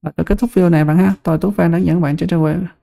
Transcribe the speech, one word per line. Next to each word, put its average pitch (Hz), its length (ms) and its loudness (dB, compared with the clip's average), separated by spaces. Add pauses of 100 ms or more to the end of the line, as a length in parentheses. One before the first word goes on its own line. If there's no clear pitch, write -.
Và 151 140 -8
tôi 165 100 -4
kết 202 140 -2
thúc 240 140 -4
video 180 160 4
này 151 160 2
bạn 156 120 2
ha. 190 160 2 (100)
Tôi 160 140 -2
Tú 175 140 -2
Phan 170 200 0
đã 165 60 0
dẫn 175 240 0
bạn 147 160 -2
trên 170 120 -4
trang 160 140 0
web 156 160 -2 (240)